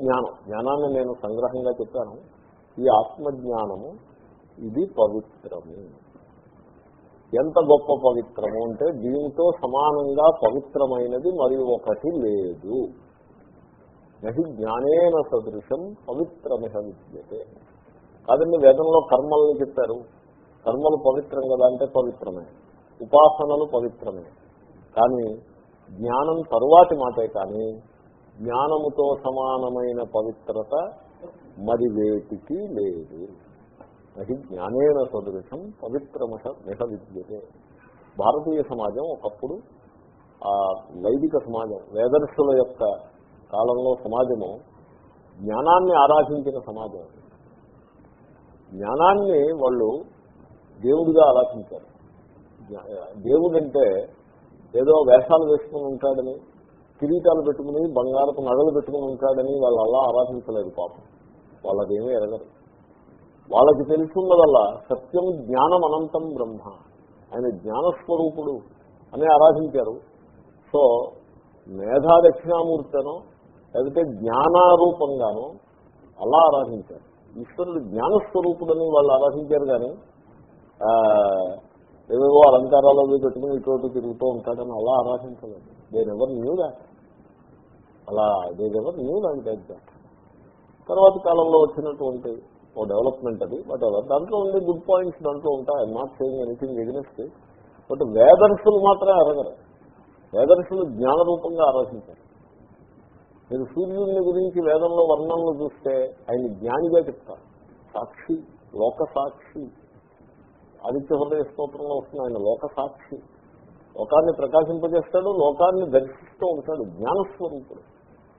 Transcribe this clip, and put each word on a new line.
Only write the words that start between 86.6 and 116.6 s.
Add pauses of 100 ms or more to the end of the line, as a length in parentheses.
అలా (240)
they
never
knew
like
that. (1040)
తర్వాత (140)
కాలంలో
వచ్చినటువంటి (360)
ఓ
డెవలప్‌మెంట్
అది.
But
దాంట్లో
ఉండే
గుడ్
పాయింట్స్
దాంట్లో
ఉంటాయి.
I'm
not
saying (100)
anything (100)
against
it. (580)
But
వేదర్శులు
మాత్రం
ఎరగరు. (680)
వేదర్శులు
జ్ఞాన
రూపంగా
ఆరాధించారు. (1300)
మీరు
సూర్యుడిని
గురించి
వేదంలో
వర్ణనలు
చూస్తే (380)
ఆయన
జ్ఞానిగా
చెప్తారు. (500)
సాక్షి, (440)
లోక
సాక్షి. (1300)
ఆదిత్య
హృదయ
స్తోత్రంలో
వస్తుంది,
ఆయన
లోక
సాక్షి. (800)
లోకాన్ని
ప్రకాశింపజేస్తాడు,
లోకాన్ని
దర్శిస్తూ
ఉంటాడు,